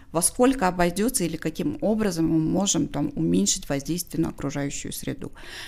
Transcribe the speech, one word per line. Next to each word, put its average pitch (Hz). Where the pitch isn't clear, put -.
во 160
сколько 247
обойдется 180
или 165
каким 160
образом 190
мы 160
можем 165
там 147
уменьшить 175
воздействие 156
на -
окружающую 143
среду. -